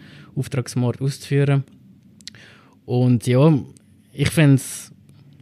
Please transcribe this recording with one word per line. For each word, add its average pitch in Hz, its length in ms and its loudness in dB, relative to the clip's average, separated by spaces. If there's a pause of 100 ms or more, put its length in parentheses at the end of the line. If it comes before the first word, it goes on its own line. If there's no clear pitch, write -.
(340)
Auftragsmord 123 680 -4
auszuführen. 139 600 -2 (1200)
Und 123 400 0
ja, 135 260 4 (600)
ich - 180 -4
find's 139 600 2 (520)